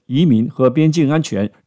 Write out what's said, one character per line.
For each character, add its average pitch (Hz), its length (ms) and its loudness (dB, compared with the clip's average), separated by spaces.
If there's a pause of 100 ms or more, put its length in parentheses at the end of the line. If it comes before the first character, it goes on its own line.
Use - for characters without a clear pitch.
移 143 180 0
民 120 240 2
和 127 200 0
边 156 220 2
境 151 180 0
安 156 120 0
全 104 280 -4 (180)